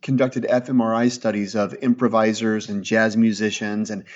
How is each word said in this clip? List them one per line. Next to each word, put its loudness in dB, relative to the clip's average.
conducted 0
F 0
M 2
R 2
I 4
studies -2
of -2
improvisers 0
and -6
jazz 2
musicians 0
and -10